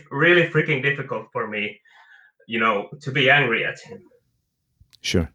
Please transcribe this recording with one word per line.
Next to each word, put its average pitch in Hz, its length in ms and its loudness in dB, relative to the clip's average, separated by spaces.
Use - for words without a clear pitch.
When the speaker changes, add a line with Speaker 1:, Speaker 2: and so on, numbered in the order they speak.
Speaker 1:
really 165 380 4
freaking 151 340 0
difficult 139 500 -4
for 113 160 -4
me, 104 320 -8
you 113 140 -4
know, 107 280 0
to 139 100 -8
be 131 200 2
angry 127 340 2
at - 160 -8
him. - 220 -18
Speaker 2:
Sure. - 340 0